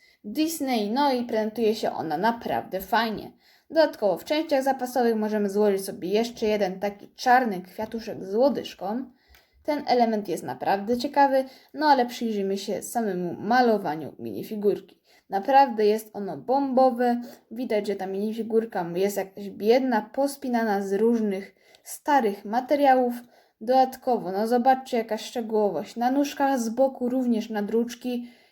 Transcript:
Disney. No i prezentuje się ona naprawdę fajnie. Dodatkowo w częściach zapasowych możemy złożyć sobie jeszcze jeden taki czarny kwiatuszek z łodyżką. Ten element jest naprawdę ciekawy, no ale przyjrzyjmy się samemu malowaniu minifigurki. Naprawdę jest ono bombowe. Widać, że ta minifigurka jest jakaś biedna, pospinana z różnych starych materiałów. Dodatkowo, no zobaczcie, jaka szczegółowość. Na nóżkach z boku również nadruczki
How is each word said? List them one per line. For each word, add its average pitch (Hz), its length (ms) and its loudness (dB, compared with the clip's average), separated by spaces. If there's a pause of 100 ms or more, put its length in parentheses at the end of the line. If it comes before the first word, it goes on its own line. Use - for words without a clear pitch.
(240)
Disney. 254 680 -2
No 277 220 2
i 247 100 -2
prezentuje 220 520 0
się - 160 -2
ona 151 260 -4
naprawdę 185 640 -2
fajnie. 220 500 -2 (380)
Dodatkowo 285 480 2
w - 80 -14
częściach 302 380 0
zapasowych 254 520 0
możemy 214 340 0
złożyć 196 360 2
sobie - 240 -8
jeszcze 226 360 -2
jeden 202 340 0
taki 202 360 -8
czarny 240 460 2
kwiatuszek 220 600 -10
z 190 120 -8
łodyżką. 233 680 0 (580)
Ten 294 240 -2
element 220 400 2
jest 160 160 -6
naprawdę 196 540 -2
ciekawy, 269 480 2 (280)
no 294 120 -4
ale 269 200 6
przyjrzyjmy 208 520 -4
się 196 240 -6
samemu 180 520 -4
malowaniu 196 840 0
minifigurki. 180 840 -4 (280)
Naprawdę 220 560 4
jest 214 280 0
ono 190 240 -8
bombowe. 247 840 2 (300)
Widać, 220 360 -2
że 202 80 -2
ta 196 120 -8
minifigurka 220 760 -2 (100)
jest 202 220 0
jakaś 196 320 -8
biedna, 226 640 2
pospinana 240 680 -2
z 196 120 -4
różnych 214 640 0 (280)
starych 233 640 0
materiałów. 254 680 4 (480)
Dodatkowo, 254 680 2
no 202 160 -2
zobaczcie, 247 500 2
jaka 226 200 -2
szczegółowość. 214 800 -2
Na 240 160 0
nóżkach 277 480 0
z 226 100 -2
boku 254 400 0
również 240 400 0
nadruczki 233 800 -2 (220)